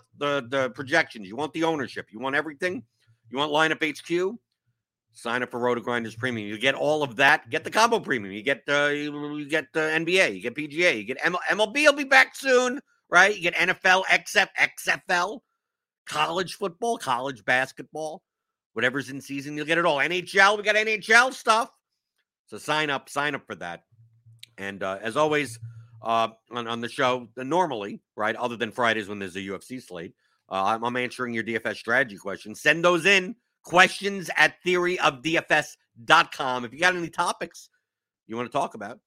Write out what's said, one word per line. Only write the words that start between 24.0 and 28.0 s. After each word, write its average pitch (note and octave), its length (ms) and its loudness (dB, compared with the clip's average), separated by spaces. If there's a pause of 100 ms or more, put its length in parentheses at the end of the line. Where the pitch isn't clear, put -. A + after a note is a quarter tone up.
And, G2 240 -10
uh, G2 220 -4
as A2+ 140 -8
always, D3 420 0 (400)
uh, A2+ 300 0 (220)
on, A#2 160 -6
on A#2 120 -4
the A#2+ 80 -6
show, B2 400 0 (120)
uh, B2+ 40 -8
normally, C3+ 580 -2 (140)